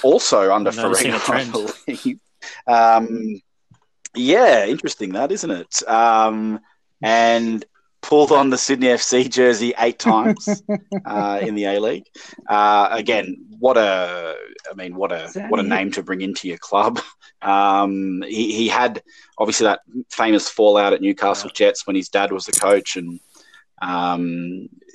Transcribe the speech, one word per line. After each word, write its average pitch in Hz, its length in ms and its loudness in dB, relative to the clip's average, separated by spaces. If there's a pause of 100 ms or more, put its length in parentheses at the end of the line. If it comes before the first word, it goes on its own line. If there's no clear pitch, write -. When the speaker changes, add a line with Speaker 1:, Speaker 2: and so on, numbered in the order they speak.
Speaker 1:
also 127 500 4
under 101 180 0
Speaker 2:
I'm 110 60 -4
noticing 113 360 -2
Speaker 1:
Farina, 113 40 -2
Speaker 2:
a 107 40 -6
Speaker 1:
<laughs> - 20 -8
I - 20 -6
Speaker 2:
trend. 127 280 -4 (340)
Speaker 1:
believe. 127 340 -6 (460)
Um, 113 760 2 (760)
yeah, 135 520 4
interesting 110 460 -6
that, 123 200 -2
isn't 190 180 -6
it? 90 380 -8
Um, 110 720 2 (420)
and 113 640 2 (380)
pulled 147 280 4
on 139 200 4
the 127 80 0
Sydney 127 300 0
F 120 140 2
C 127 260 2
jersey 120 500 2
eight 120 200 0
times, 202 640 0 (220)
Speaker 3:
<laughs> 196 220 -10
Speaker 1:
uh, 202 360 -4
in - 140 -6
the 104 80 -4
A-League. 101 400 -2 (440)
Uh, 104 440 4
again, 104 520 -4 (140)
what 123 180 4
a, 90 600 0 (340)
I - 40 -14
mean, 92 200 -14
what 95 160 -4
a, 82 140 -8
Speaker 3:
Is 85 100 -16
that 190 160 -10
Speaker 1:
what - 80 0
a 98 60 -2
Speaker 3:
it? 101 40 -4
Speaker 1:
name 95 240 -2
to 95 120 -8
bring 92 160 -8
into 95 280 -8
your 82 100 -10
club. 107 460 -2
<laughs> - 60 -20 (320)
Um, 98 840 0
he, 107 280 -4
he 113 120 0
had 113 360 -2 (360)
obviously 107 280 0
that 98 140 0 (300)
famous 110 380 0
fallout 104 460 4
at - 80 0
Newcastle 98 480 -2
Speaker 2:
Yeah. 104 180 2
Speaker 1:
Jets - 180 -2
when 98 80 -4
his 95 140 -4
dad 101 240 -2
was 95 140 -6
the 98 60 -12
coach, 98 440 0
and, 85 240 -10 (640)
um, 87 840 -6 (260)